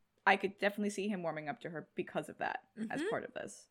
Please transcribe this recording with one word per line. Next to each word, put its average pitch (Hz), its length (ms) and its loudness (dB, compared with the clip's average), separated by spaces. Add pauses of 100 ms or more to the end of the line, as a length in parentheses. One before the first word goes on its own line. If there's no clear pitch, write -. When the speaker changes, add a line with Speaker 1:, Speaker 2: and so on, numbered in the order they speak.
(260)
Speaker 1:
I 196 100 10
could 202 240 -2
definitely 202 320 2
see 202 160 -2
him 185 160 -2
warming 156 260 -4
up - 120 -6
to 160 80 -6
her 156 260 -8
because 165 340 -2
of - 100 -14
that, - 200 0 (320)
as 262 100 -2
Speaker 2:
Mm-hmm. 359 80 0
Speaker 1:
part 143 140 0
of - 100 -10
this. - 380 -8